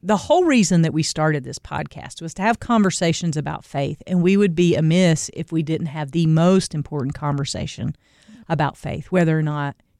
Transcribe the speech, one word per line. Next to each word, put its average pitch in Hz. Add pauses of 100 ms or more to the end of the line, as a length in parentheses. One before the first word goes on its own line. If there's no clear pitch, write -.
the 202
whole 349
reason 196
that 160
we 151
started 156
this 127
podcast -
was 165
to -
have 220
conversations 175
about 151
faith, 143
and 180
we 190
would 196
be 175
amiss 165
if -
we 165
didn't 156
have 147
the 165
most 170
important 143
conversation 143 (540)
about 151
faith, -
whether 165
or 156
not 147 (240)